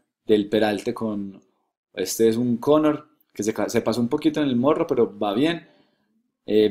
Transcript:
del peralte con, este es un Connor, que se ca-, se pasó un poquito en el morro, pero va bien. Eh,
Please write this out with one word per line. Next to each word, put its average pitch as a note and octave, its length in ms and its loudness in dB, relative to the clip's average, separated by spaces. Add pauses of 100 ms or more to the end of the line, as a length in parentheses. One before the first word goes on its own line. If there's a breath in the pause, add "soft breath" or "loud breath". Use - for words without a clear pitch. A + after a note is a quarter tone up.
(260)
del G#2 220 2
peralte G#2+ 460 0
con, G2+ 480 -8 (520)
este A2+ 360 2
es A2 80 0
un A#2+ 180 0
Connor, D3 540 0 (240)
que G#2+ 100 -8
se G#2+ 100 -2
ca-, G2+ 140 -4
se A2+ 140 0
pasó A#2 180 -2
un A#2 80 0
poquito D3+ 320 0
en D3 80 0
el B2+ 80 -2
morro, D#3 320 0
pero A2 320 0
va G#2 140 -2
bien. D#3+ 340 -2 (800 soft breath)
Eh, G#2+ 260 4